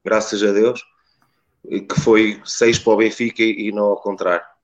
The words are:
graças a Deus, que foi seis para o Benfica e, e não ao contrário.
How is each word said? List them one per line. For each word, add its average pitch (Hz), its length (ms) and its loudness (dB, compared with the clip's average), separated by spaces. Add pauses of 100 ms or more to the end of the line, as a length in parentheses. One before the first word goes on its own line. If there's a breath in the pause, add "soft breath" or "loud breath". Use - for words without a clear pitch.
graças 107 380 -2
a 104 100 2
Deus, 113 280 2 (840)
que - 360 -6
foi 110 440 4
seis 117 340 0
para 113 140 0
o 104 40 4
Benfica 113 460 -2
e, 110 260 -2
e 104 40 -4
não 104 140 -2
ao 101 140 0
contrário. 92 440 -4 (200)